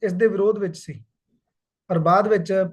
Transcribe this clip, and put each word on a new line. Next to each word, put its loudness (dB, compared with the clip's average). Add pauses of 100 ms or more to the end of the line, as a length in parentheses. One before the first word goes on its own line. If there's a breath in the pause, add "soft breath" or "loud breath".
ਇਸ -2
ਦੇ 0
ਵਿਰੋਧ 0
ਵਿੱਚ -6
ਸੀ, -18 (840)
ਪਰ 0
ਬਾਅਦ 4
ਵਿੱਚ 0 (200)